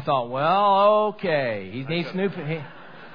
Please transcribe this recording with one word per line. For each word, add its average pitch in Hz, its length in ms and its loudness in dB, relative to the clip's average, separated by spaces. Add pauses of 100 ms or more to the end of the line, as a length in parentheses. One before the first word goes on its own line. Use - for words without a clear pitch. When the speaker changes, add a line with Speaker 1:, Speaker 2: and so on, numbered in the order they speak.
Speaker 1:
thought, 131 260 0
"Well, 202 840 4
okay. 131 580 -2
He 127 120 -6
Speaker 2:
Na 135 60 -8
Speaker 1:
needs 170 240 -2
Speaker 2:
ja. 185 80 -2
Speaker 1:
new 196 80 2
pa-, 160 160 -8
he, 160 140 -4 (560)